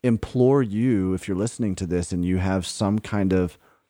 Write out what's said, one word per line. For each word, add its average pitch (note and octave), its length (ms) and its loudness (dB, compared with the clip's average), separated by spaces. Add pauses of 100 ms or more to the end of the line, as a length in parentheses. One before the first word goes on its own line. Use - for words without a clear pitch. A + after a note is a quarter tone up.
implore B2+ 600 2
you, G#2 520 0
if - 140 -6
you're F#2+ 80 -2
listening G#2 400 -2
to F#2+ 100 -6
this E2+ 260 -2
and F2 120 -2
you F#2 140 0
have F#2 280 0
some G#2+ 320 -2
kind G2+ 340 -2
of, F2+ 240 0 (340)